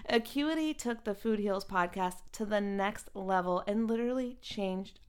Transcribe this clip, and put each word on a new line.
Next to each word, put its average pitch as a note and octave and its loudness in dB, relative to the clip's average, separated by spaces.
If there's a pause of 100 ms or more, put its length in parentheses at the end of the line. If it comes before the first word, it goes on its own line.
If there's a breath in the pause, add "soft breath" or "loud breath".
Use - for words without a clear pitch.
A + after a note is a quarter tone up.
Acuity D4+ 2
took A#3+ -4
the G3+ 0
Food G#3+ 0
Heals G3 0
podcast F3+ 0 (160)
to - -4
the G#3 2
next G3+ 0
level F#3 2
and A3 2
literally A#3+ 0
changed F#3+ -4 (100)